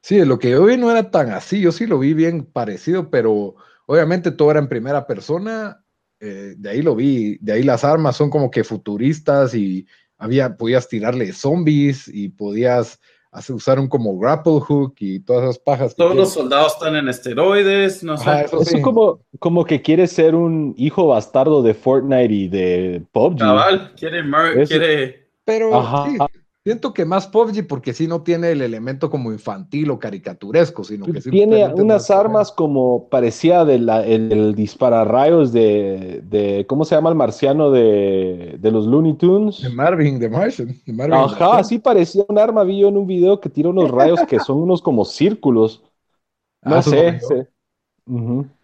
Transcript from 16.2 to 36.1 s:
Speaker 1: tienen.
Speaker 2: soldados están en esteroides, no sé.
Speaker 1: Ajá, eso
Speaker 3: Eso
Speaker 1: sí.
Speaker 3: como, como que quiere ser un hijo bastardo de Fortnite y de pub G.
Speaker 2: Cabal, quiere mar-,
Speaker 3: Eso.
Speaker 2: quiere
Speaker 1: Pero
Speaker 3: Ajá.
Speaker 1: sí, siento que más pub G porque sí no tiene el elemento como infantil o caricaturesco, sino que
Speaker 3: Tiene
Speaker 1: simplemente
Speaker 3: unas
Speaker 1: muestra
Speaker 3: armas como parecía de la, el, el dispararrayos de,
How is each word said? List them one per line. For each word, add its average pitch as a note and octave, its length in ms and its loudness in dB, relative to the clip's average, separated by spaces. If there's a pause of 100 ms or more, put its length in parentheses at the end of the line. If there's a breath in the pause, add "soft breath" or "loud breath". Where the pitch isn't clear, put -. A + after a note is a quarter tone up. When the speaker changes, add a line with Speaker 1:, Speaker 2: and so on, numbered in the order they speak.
Speaker 1:
tienen. C3 180 -6
Speaker 2:
soldados D3+ 240 2
están D#3 200 -4
en C#3+ 140 -2
esteroides, F#3+ 960 0
no D#3 120 -6
sé. D3 140 -2
Speaker 1:
Ajá, D3 120 2
eso D#3+ 200 -4
Speaker 3:
Eso E3 140 -2
Speaker 1:
sí. D3 40 0
Speaker 3:
como, A3 380 2 (220)
como E3+ 240 0
que D3+ 180 -2
quiere E3+ 240 2
ser E3 300 2
un D#3+ 420 -2
hijo D3+ 300 0
bastardo C3+ 520 2
de A2+ 140 2
Fortnite C3 580 0
y G2 160 -2
de F2+ 640 -2
pub D#3+ 240 0
G. C3+ 60 -6
Speaker 2:
Cabal, D#3+ 560 2
quiere D#3+ 260 -8
mar-, D#3 340 0
Speaker 3:
Eso. D3 140 2
Speaker 2:
quiere D3+ 600 -2 (140)
Speaker 1:
Pero A3 300 -2
Speaker 3:
Ajá. C3 340 0
Speaker 1:
sí, C#4 80 -4 (460)
siento A3+ 320 -6
que F3 100 -2
más F#3+ 220 -2
pub A3 240 0
G G3+ 160 -4
porque C3 260 -8
sí D#3+ 140 -4
no E3 160 -6
tiene E3+ 300 -2
el C#3+ 100 -2
elemento B2+ 480 -6
como B2 220 -6
infantil A2 580 -6
o C3 80 -4
caricaturesco, G#2 840 -4
sino G2+ 220 -12
que E3 160 -6
Speaker 3:
Tiene - 0 -
Speaker 1:
simplemente G3 640 2
Speaker 3:
unas G#3+ 140 4
Speaker 1:
muestra G3 240 2
Speaker 3:
armas G#3+ 320 0
como C3 580 0
parecía D3+ 560 2
de C3 140 4
la, A2+ 220 2
el, A2 300 2
el G#2+ 220 2
dispararrayos A#2+ 1000 2
de, G2+ 720 0